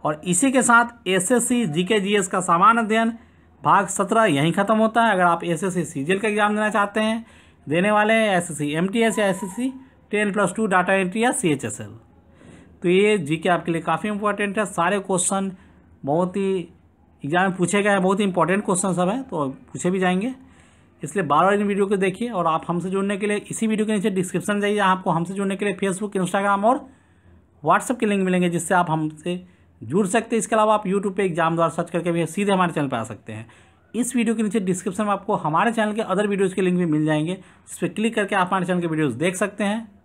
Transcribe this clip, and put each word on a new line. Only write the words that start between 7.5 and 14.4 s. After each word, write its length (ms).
देने 220
वाले 220
हैं 240
एसएससी 340
एमटीएस 480
या 80
एसएससी 460
टेन 200
प्लस 240
टू 120
डेटा 260
एंट्री 300
या 80
सीएचएसएल, 640
तो 80
ये 280
जीके 320
आपके 220
लिए 100
काफ़ी 280
इंपॉर्टेंट 500